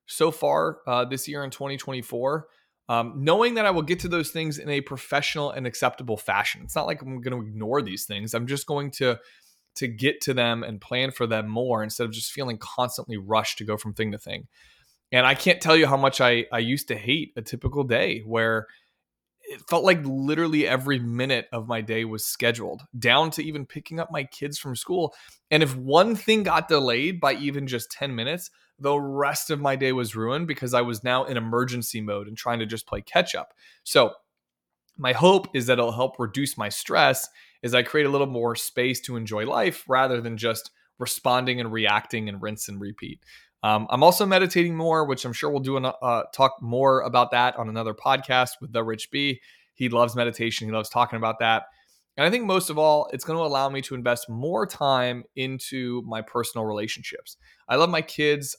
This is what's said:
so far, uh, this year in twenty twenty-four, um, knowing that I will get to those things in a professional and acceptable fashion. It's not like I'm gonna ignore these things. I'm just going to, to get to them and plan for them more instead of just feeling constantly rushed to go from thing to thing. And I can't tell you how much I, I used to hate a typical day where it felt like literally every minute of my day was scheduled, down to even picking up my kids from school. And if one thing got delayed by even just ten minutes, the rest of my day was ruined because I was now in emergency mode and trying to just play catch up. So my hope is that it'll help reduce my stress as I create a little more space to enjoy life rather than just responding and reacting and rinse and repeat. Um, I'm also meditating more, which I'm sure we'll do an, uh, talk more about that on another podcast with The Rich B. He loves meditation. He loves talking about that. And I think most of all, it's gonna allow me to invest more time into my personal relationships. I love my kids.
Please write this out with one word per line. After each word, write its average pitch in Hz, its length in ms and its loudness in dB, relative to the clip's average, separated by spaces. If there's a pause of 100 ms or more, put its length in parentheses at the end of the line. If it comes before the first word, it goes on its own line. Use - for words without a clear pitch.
so - 260 2
far, 156 560 0
uh, 123 200 0
this 131 200 -6
year 147 180 -8
in 135 60 -10
twenty 139 280 -8
twenty-four, 131 680 -4 (440)
um, 117 260 0
knowing 196 380 4
that 220 100 2
I 202 60 4
will 175 100 2
get 170 200 0
to 185 80 -6
those 170 220 -2
things 156 280 -4
in 147 100 -12
a 143 140 0
professional 143 680 -2
and 131 160 -6
acceptable 123 520 -2
fashion. 101 460 0
It's - 120 -6
not 156 100 -2
like 160 140 -4
I'm 131 220 -10
gonna 127 180 -4
ignore 110 400 -2
these 101 240 -6
things. 104 300 -6
I'm 120 120 -2
just 139 200 -4
going 143 260 -4
to, 123 260 2 (580)
to 135 120 -4
get 117 340 0
to 135 120 -2
them 117 280 0
and 107 200 -10
plan 127 280 -2
for 123 160 -4
them 110 220 -2
more 113 340 -2
instead 110 220 -4
of 113 80 -6
just 113 200 -8
feeling 127 260 -6
constantly 120 580 -6
rushed 107 420 0
to 107 60 -10
go 107 140 -2
from 107 160 -8
thing 107 180 -2
to 101 60 -8
thing. - 300 -12 (640)
And 127 140 4
I 135 100 6
can't - 280 2
tell 160 140 6
you 160 100 8
how 139 100 4
much 135 240 2
I, 120 320 4
I 120 60 -2
used 120 300 -2
to 113 100 -4
hate 127 380 -2
a - 40 -10
typical 131 420 -4
day 120 440 0
where 113 400 0 (800)
it 208 220 -12
felt 170 160 2
like 180 200 6
literally 151 600 0
every 131 320 0
minute 120 540 -2
of 117 160 -6
my 113 140 -2
day 113 240 -4
was 110 180 -6
scheduled, 113 560 -2 (180)
down 131 340 4
to 156 120 -6
even 147 220 -8
picking 160 340 -12
up 160 100 -8
my 156 140 -4
kids 147 340 -10
from 135 160 -8
school. 175 400 -2 (360)
And 156 120 6
if 131 140 0
one 165 400 4
thing 220 280 2
got 160 220 2
delayed 143 540 2
by 139 140 2
even 139 320 -4
just 123 240 -6
ten 139 240 -6
minutes, 139 360 -6 (280)
the 139 200 2
rest 143 520 -2
of 147 100 -2
my 139 160 0
day 135 160 2
was 117 240 -2
ruined 127 300 -2
because 131 260 -6
I 127 80 4
was 120 240 -2
now 127 220 2
in 135 100 -4
emergency 120 640 -2
mode 104 260 -6
and 110 120 -14
trying 117 220 -2
to 110 60 -4
just 110 200 -8
play 101 160 -6
catch - 320 0
up. - 180 -6 (300)
So 123 320 4 (800)
my 127 160 0
hope 185 400 6
is 127 140 0
that 123 120 4
it'll 117 140 2
help 127 260 -2
reduce 127 380 -2
my 104 140 -4
stress - 580 2 (340)
as 120 120 -2
I 123 80 6
create 147 240 2
a 139 40 2
little 139 160 2
more 117 300 -2
space 123 460 -2
to 127 140 -8
enjoy 110 280 -4
life - 420 0
rather 131 360 4
than 113 160 -6
just 113 320 -2 (280)
responding 127 600 0
and 117 100 -6
reacting 107 600 0
and 98 100 -10
rinse 107 280 -8
and 101 120 -10
repeat. 101 400 -12 (420)
Um, 107 260 2
I'm 127 140 2
also 180 240 8
meditating 180 500 4
more, 160 300 2
which 131 180 -4
I'm 123 80 -6
sure 147 160 -4
we'll 143 120 0
do 135 180 -2
an, 131 80 -2
uh, 123 380 0 (100)
talk - 260 2
more 131 400 4
about 123 300 4
that 123 260 2
on 113 140 -6
another 110 240 -4
podcast 131 640 0
with 117 140 -10
The 117 100 0
Rich 110 260 -6
B. 139 300 -2 (320)
He 127 160 -2
loves 117 260 4
meditation. 117 540 -2
He 107 60 -4
loves 110 160 -4
talking 120 260 0
about 113 220 -2
that. 113 260 2 (540)
And 143 80 4
I 175 40 4
think 233 140 0
most 185 240 2
of 151 80 -4
all, 151 340 4
it's 135 140 -8
gonna 160 160 -2
allow 139 300 0
me 139 100 -6
to 131 140 -8
invest 120 340 0
more 135 380 -2
time 123 580 0 (100)
into 131 680 -6
my 113 180 -6
personal 113 460 -4
relationships. - 720 -6 (280)
I 123 100 0
love 165 120 6
my 165 140 0
kids. 147 560 0